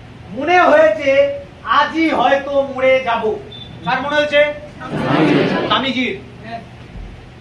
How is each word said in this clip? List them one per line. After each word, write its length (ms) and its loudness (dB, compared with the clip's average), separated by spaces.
মনে 300 2
হয়েছে 800 4
আজই 460 0
হয়তো 680 0
মরে 280 2
যাব।" 320 -2
কার 160 -2
মনে 140 -4
হয়েছে? 380 2
স্বামীজির। 540 -2